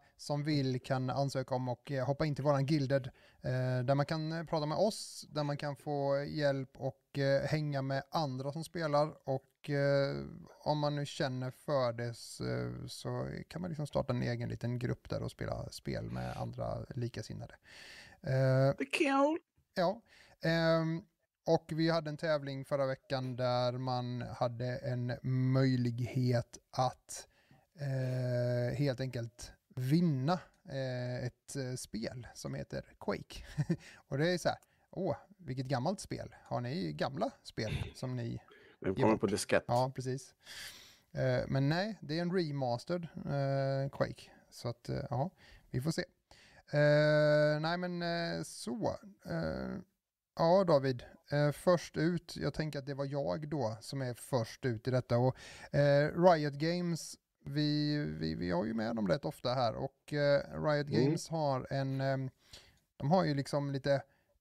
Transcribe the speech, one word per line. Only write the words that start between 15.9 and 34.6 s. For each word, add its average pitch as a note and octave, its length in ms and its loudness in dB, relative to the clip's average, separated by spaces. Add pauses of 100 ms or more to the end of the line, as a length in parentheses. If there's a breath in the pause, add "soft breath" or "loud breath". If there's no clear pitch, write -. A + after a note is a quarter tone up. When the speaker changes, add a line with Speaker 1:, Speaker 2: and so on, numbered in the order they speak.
Speaker 1:
med B1 260 -6
andra - 420 -4 (160)
likasinnade. A#2 600 -8 (680 loud breath)
Eh, - 80 -6 (480)
Speaker 2:
Det - 20 -20
är C4+ 120 -4
kul. C#4+ 460 4 (360)
Speaker 1:
ja. F#3+ 260 0 (420 soft breath)
Ehm, E3 600 2 (440)
och E3 260 4
vi D#3+ 180 4
hade D#3+ 200 0
en D3+ 60 -6
tävling C#3 480 0
förra C#3 220 0
veckan C3 500 -2
där B2 360 2
man B2 500 -2
hade A#2+ 540 -2
en B2 360 -2 (400)
möjlighet B2 1040 2 (120)
att, - 580 -4 (520 soft breath)
eh, B2+ 960 0
helt C#3 240 0
enkelt A#2+ 520 -6 (240)
vinna, C#3+ 560 2 (360 loud breath)
eh, B2+ 560 -4
ett, - 320 -10
eh, B2+ 200 -4
spel C3 580 -8
som - 200 -8
heter - 300 -8 (160)
Quake. - 440 -6 (120)
<laughs> D3+ 220 0 (160 loud breath)
Och - 240 -6
det D#3 120 2
är F3+ 80 0
så - 100 -2
här, - 100 -2 (320 soft breath)